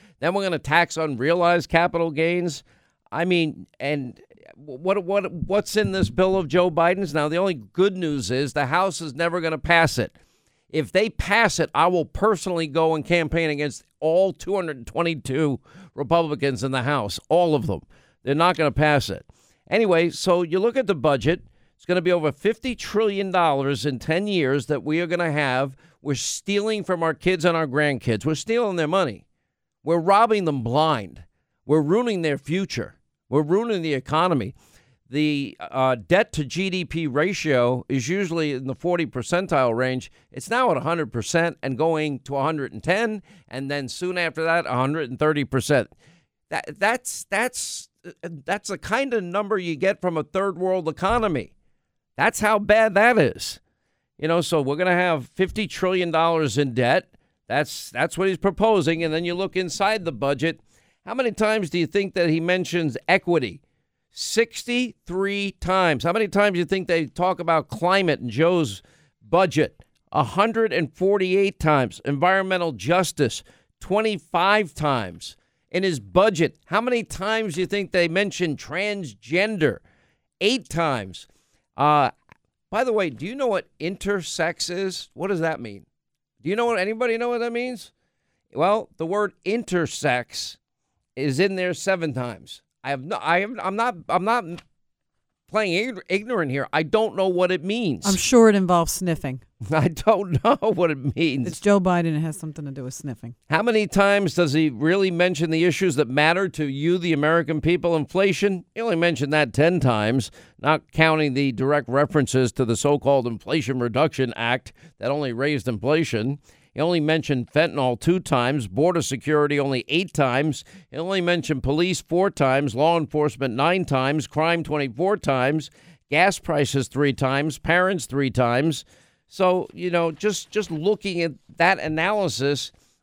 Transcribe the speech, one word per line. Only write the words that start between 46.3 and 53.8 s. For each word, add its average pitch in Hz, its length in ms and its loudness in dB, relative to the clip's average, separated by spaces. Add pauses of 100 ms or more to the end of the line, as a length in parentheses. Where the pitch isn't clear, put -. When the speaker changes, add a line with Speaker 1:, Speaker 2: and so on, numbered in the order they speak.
Speaker 1:
That, - 280 -8
that's, 226 520 -4
that's, - 600 -6 (160)
uh, 175 60 -16 (340)
that's 202 240 -4
the 190 80 -6
kind 254 360 -4
of 220 100 0
number 196 340 -2
you 170 200 -4
get 190 240 0
from 175 160 -2
a 151 60 -2
third 190 340 -4
world 185 320 -2
economy. 190 640 -2 (640)
That's 156 240 0
how 208 180 2
bad 214 360 4
that 226 220 6
is. - 440 0 (560)